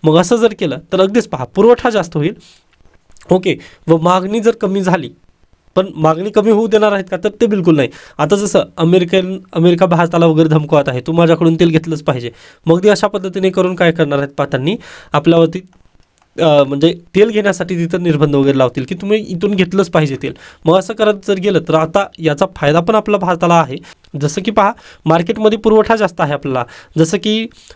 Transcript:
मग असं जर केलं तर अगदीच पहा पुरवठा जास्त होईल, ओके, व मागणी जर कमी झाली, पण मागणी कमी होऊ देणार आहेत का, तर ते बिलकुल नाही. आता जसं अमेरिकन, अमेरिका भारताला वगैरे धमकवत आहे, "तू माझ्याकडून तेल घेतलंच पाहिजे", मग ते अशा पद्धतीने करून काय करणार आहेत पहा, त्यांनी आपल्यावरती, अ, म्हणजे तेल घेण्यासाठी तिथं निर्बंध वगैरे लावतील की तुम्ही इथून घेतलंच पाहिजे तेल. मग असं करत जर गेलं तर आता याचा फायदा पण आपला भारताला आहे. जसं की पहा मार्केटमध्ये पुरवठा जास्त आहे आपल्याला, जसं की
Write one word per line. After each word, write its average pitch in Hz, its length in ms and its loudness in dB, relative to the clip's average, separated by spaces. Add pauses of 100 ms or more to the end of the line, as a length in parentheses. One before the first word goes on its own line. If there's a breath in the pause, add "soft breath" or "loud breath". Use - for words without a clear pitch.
मग 156 140 4
असं 180 200 2
जर 226 120 2 (100)
केलं 143 200 -4 (140)
तर 185 80 2
अगदीच 202 280 0
पहा 127 160 -8
पुरवठा 233 460 2
जास्त 175 260 -4
होईल, 160 180 -4 (960 soft breath)
ओके, 185 260 0 (320 loud breath)
व 165 80 4
मागणी 185 440 0
जर 220 100 2
कमी 202 320 -2
झाली, 180 280 -2 (640)
पण 190 100 2 (100)
मागणी 160 340 0
कमी 208 200 2
होऊ 220 160 2
देणार 208 260 2
आहेत 196 180 -4
का, 185 60 -4
तर 175 120 -4
ते 233 180 -2
बिलकुल 180 300 2
नाही. 131 120 0 (300 loud breath)
आता 156 180 0
जसं 196 240 0 (160)
अमेरिकन, 185 640 0 (140)
अमेरिका 175 340 2
भारताला 170 400 0
वगैरे 160 220 2
धमकवत 151 400 0
आहे, 127 120 -4
"तू 160 120 -6
माझ्याकडून 165 420 2
तेल 170 160 2
घेतलंच 160 320 -4
पाहिजे", 123 280 -4 (360 loud breath)
मग 170 180 2
ते 208 40 4
अशा 208 180 2
पद्धतीने 190 440 -4
करून 185 240 0
काय 175 180 2
करणार 147 260 -2
आहेत 139 100 -4
पहा, 139 180 -4
त्यांनी 143 300 -4 (360 loud breath)
आपल्यावरती, 165 480 2 (800)
अ, 151 220 4
म्हणजे 139 320 0 (200)
तेल 214 160 4
घेण्यासाठी 190 460 -2
तिथं 170 260 -4
निर्बंध 147 320 0
वगैरे 139 240 2
लावतील 127 300 0
की 190 60 -8
तुम्ही 208 340 -4
इथून 202 260 -4
घेतलंच 185 360 0
पाहिजे 151 320 0
तेल. 135 100 -6 (320 loud breath)
मग 175 140 4
असं 190 160 -4
करत 214 200 0 (140)
जर 202 60 0
गेलं 185 340 0
तर 156 60 0
आता 160 320 0 (120)
याचा 160 280 -2 (100)
फायदा 151 240 0
पण 196 140 0
आपला 214 220 0
भारताला 175 380 0
आहे. 143 220 0 (440 loud breath)
जसं 147 220 -4
की 208 80 -4
पहा 214 220 2 (340 loud breath)
मार्केटमध्ये 208 520 0
पुरवठा 220 380 2
जास्त 185 240 -2
आहे 147 120 0
आपल्याला, 135 320 -4 (340 loud breath)
जसं 160 240 0
की 220 240 -2 (300 loud breath)